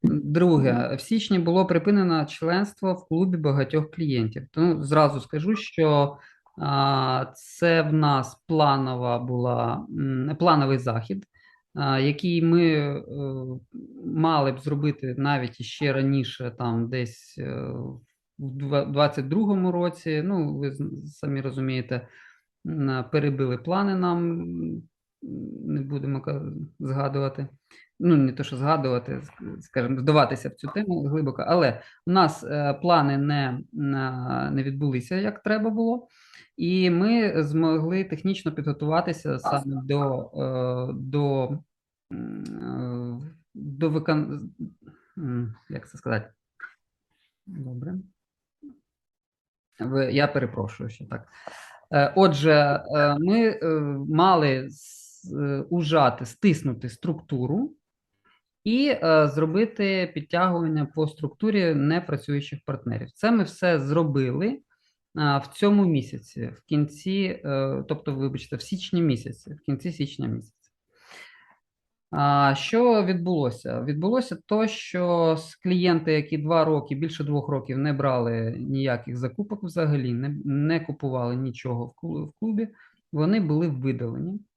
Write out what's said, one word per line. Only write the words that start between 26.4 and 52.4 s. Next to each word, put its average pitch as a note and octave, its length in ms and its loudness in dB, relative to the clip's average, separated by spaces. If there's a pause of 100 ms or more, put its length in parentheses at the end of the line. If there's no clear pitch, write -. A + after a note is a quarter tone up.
згадувати. C#3 680 -2 (520)
Ну, E3+ 160 6
не C3 180 4
то, C#3 100 -6
що C3 140 -8
згадувати, C3+ 540 0
ск-, C3 500 -12
скажімо, C3 400 -2
вдаватися C#3+ 480 2
в - 40 -14
цю - 140 -14
тему F#3 360 -4
глибоко. C#3+ 440 -2
Але C#3+ 340 2 (260)
у E3+ 40 0
нас, F3+ 320 4
е, D3 300 -2
плани D3 440 4
не, C#3 420 0 (140)
на-, C3 800 -2
не C3+ 120 0
відбулися, C#3 520 -2
як G#3 280 -4
треба G#3+ 260 0
було. A3+ 380 -2 (500)
І F3+ 320 2
ми G3 540 2
змогли D#3+ 600 2
технічно F#3 480 -4
підготуватися D3+ 880 -2
саме C#3 440 -2
до, C#3 360 0
е, B2+ 760 -4
до, C3+ 560 -2 (640)
м, G#1 300 -10
е, B2 920 -8 (180)
до D3 360 -4
викон-, D3+ 600 -2 (680)
м, B2 380 -6 (140)
як - 200 -12
це - 80 -20
сказати? A2 300 -4 (1200)
Добре. C#3 460 -10 (1900)
Ви, C3 340 -2
я C#3+ 140 4
перепрошую A#2 600 -4
ще - 160 -16
так. - 220 -12 (640)
Е, C#3+ 220 4
отже, D3 680 6 (120)